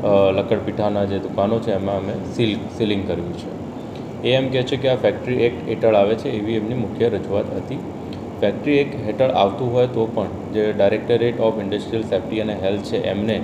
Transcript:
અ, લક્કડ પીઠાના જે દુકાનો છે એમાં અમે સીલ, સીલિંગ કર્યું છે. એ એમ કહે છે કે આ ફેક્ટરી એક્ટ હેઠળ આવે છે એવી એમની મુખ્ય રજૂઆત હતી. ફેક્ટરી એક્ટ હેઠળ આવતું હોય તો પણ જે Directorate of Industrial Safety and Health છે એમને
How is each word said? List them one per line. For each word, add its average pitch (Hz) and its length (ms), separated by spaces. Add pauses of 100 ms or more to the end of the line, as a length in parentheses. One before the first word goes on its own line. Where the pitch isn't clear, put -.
અ, 98 260
લક્કડ 98 280
પીઠાના 101 460
જે 98 140
દુકાનો 101 400
છે 110 140
એમાં 98 240
અમે 95 160 (220)
સીલ, 110 220 (200)
સીલિંગ 104 320
કર્યું 87 300
છે. - 240 (600)
એ 120 100
એમ 131 180
કહે 127 120
છે 131 140
કે 131 120
આ 127 60
ફેક્ટરી 117 400
એક્ટ 120 340
હેઠળ 110 260
આવે 101 200
છે 113 140
એવી 110 260
એમની 110 200
મુખ્ય 113 340
રજૂઆત 101 360 (120)
હતી. 123 220 (640)
ફેક્ટરી 113 360
એક્ટ 139 300
હેઠળ 131 240
આવતું 101 420
હોય 123 140
તો 113 200
પણ 101 460
જે 107 260
Directorate 110 600
of 113 140
Industrial 104 500
Safety 107 400
and 107 80
Health 101 320
છે 110 200
એમને 98 420